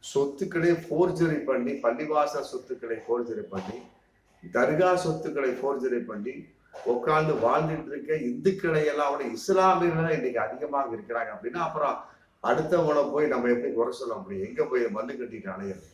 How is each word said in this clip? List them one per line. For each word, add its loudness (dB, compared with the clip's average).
சொத்துக்களே 0
ஃபோர்ஜரி 2
பண்ணி, 0
பள்ளிவாசல் 0
சொத்துக்களை -6
ஃபோர்ஜரி -2
பண்ணி, -8
தர்கா 2
சொத்துக்களை -2
ஃபோர்ஜரி -2
பண்ணி -8
உட்கார்ந்து 2
வாழ்ந்துட்டு 2
இருக்க -4
இந்துக்களை 2
எல்லாம் 2
விட -4
இஸ்லாமியர்கள் 4
தான் 2
இன்னைக்கு 0
அதிகமாக -2
இருக்கிறாங்க -4
அப்படின்னா, -6
அப்புறம் 0
அடுத்தவங்களை 4
போய் 2
நம்ம 2
எப்படி 0
குறை 2
சொல்ல -6
முடியும்? -6
எங்க 0
போய் 2
மண்ணு -6
கட்டிட்டு -10
அலையிறது? -10